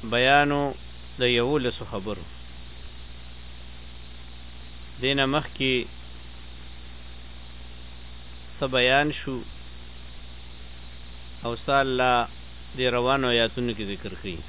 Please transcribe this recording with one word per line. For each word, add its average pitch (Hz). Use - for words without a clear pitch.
بیانو 139
د 131
یولسو 123
خبرو. 95
دینه 135
مخکې 135
څه 139
بیان 131
شو 135
او 117
څه -
الله 127
دې 127
روانو 127
آیاتونو 117
کې 107
ذکر 95
کړي. 90